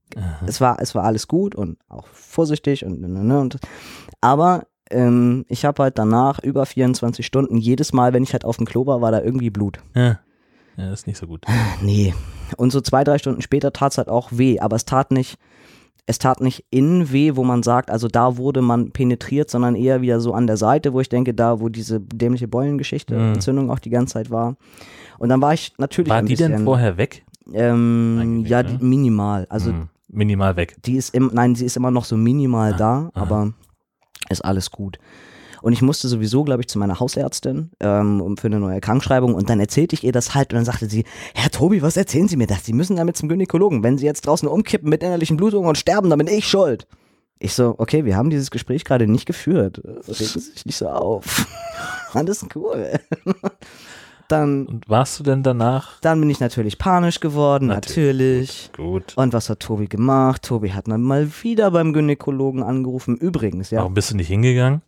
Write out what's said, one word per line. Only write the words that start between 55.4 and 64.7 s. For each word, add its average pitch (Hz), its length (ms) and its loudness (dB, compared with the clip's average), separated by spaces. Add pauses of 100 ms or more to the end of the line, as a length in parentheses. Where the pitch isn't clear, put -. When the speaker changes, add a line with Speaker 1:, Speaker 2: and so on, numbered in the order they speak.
Speaker 1:
danach? 127 600 0
Speaker 2:
Dann 160 180 2
bin 151 100 4
ich 139 100 -2
natürlich 117 380 -2
panisch 175 440 2
geworden, 143 480 2
Speaker 1:
Natürlich. 131 500 0
Speaker 2:
natürlich. 131 580 0
Speaker 1:
Gut, 78 80 -8
gut. 92 320 -6
Speaker 2:
Und 127 160 2
was 113 160 -2
hat 110 120 -6
Tobi 104 260 -4
gemacht? 131 560 0
Tobi 104 300 -2
hat 101 140 -6
dann 110 140 -2
mal 139 260 0 (140)
wieder 220 300 2
beim 165 200 2
Gynäkologen 139 680 0
angerufen. 127 560 -2
Übrigens, 113 540 -2
ja. 110 80 0
Speaker 1:
Warum 92 160 -2
bist 104 160 0
du 110 40 -2
nicht 87 120 -2
hingegangen? 123 600 2